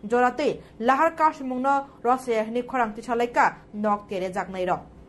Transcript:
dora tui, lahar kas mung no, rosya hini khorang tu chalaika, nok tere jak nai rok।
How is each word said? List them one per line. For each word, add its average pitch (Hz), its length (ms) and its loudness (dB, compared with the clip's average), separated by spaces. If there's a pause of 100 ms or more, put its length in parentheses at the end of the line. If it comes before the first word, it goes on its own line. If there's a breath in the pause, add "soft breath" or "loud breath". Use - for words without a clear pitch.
dora 247 280 2
tui, 247 280 -2 (200 loud breath)
lahar 277 360 2
kas 311 260 2
mung 254 200 -4
no, 277 240 2 (180)
rosya 240 420 0
hini 233 180 -4
khorang 240 320 -2
tu 233 60 -12
chalaika, 240 560 0 (160)
nok 208 360 0
tere 185 240 -4
jak 185 160 -4
nai 185 160 -4
rok। - 340 -4 (100)